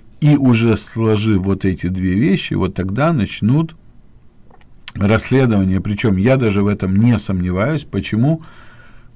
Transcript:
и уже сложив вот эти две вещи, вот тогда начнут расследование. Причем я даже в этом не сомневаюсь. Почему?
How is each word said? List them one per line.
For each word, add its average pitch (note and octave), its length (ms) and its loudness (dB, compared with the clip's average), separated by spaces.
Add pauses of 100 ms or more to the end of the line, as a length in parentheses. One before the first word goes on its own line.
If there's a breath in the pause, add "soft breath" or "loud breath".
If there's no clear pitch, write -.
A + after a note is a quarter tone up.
(220 loud breath)
и D3 160 4
уже A#2 400 4
сложив G#2+ 640 0
вот G2 240 -2
эти F#2 220 -2
две F#2 260 -2
вещи, D3 400 0
вот F#2+ 220 -2
тогда G2+ 360 -2
начнут C3+ 640 -2 (1200)
расследование. G2+ 840 2
Причем G#2 360 -2
я A#2+ 200 2
даже G#2 260 0
в G2+ 40 0
этом F#2+ 280 -2
не A2+ 220 4
сомневаюсь. G2 680 -2
Почему? A#2 600 -2 (720 loud breath)